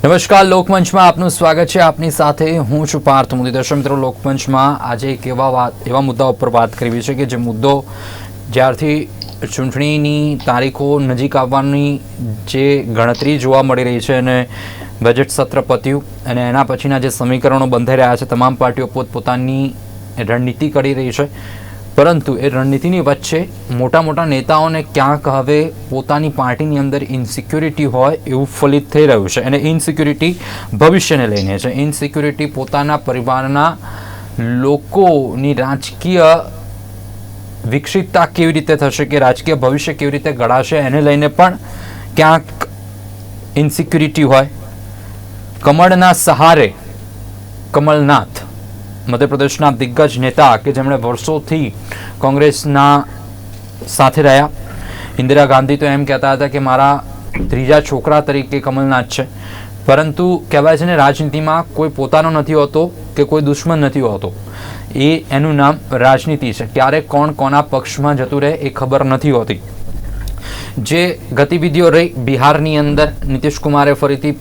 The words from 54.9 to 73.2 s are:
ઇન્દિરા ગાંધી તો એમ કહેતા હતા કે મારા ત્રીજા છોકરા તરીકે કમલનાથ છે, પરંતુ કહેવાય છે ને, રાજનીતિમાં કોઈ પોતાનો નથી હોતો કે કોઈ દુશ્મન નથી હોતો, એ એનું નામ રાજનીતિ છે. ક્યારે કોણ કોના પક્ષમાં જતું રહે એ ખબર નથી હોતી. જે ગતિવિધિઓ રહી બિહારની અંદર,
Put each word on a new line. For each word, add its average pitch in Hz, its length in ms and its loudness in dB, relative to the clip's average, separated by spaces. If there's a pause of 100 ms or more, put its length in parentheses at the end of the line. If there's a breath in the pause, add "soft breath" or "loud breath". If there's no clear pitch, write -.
ઇન્દિરા 139 260 4
ગાંધી 135 320 4
તો 147 80 -2
એમ 139 200 0
કહેતા 135 280 0
હતા 135 140 0
કે 139 120 -4
મારા 135 440 4 (460)
ત્રીજા 131 320 4
છોકરા 147 400 0
તરીકે 139 380 -2
કમલનાથ 131 460 0
છે, - 180 -4 (600 loud breath)
પરંતુ 160 680 2
કહેવાય 151 260 4
છે 156 80 -2
ને, 175 100 2
રાજનીતિમાં 151 800 0
કોઈ 151 160 -2
પોતાનો 151 400 2
નથી 156 240 0
હોતો 156 380 2 (240)
કે 147 80 2
કોઈ 151 180 0
દુશ્મન 151 380 0
નથી 139 200 0
હોતો, 107 340 -4 (600 loud breath)
એ 156 360 2
એનું 147 240 0
નામ 143 220 4 (140)
રાજનીતિ 131 640 2
છે. 113 120 -6
ક્યારે 131 360 0
કોણ 147 300 0
કોના 143 300 0
પક્ષમાં 139 560 -2
જતું 131 240 -2
રહે 143 100 2
એ 147 180 -4
ખબર 135 360 0
નથી 135 260 2
હોતી. 113 280 0 (1200 loud breath)
જે 165 420 -2 (140)
ગતિવિધિઓ 160 560 2
રહી 170 240 4
બિહારની 143 640 2
અંદર, 147 340 2 (160)